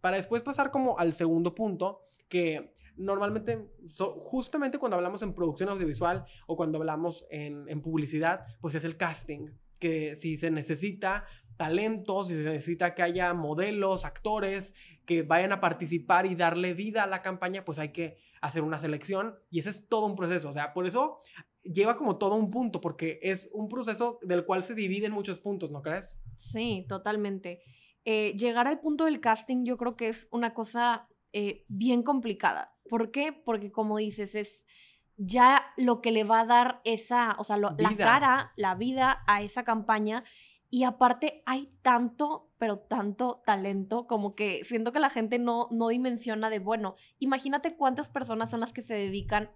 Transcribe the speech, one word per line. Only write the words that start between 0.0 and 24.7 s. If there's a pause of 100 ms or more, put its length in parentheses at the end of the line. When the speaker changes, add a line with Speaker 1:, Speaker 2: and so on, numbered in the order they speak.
Speaker 1:
para
después
pasar
como
al
segundo
punto, (260)
que (220)
normalmente, (180)
so-,
justamente
cuando
hablamos
en
producción
audiovisual (220)
o
cuando
hablamos
en,
en
publicidad, (160)
pues
es
el
casting, (300)
que
si
se
necesita (300)
talento,
si
se
necesita
que
haya
modelos,
actores (320)
que
vayan
a
participar
y
darle
vida
a
la
campaña,
pues
hay
que (240)
hacer
una
selección (140)
y
ese
es
todo
un
proceso.
O
sea,
por
eso (440)
lleva
como
todo
un
punto,
porque
es
un
proceso
del
cual
se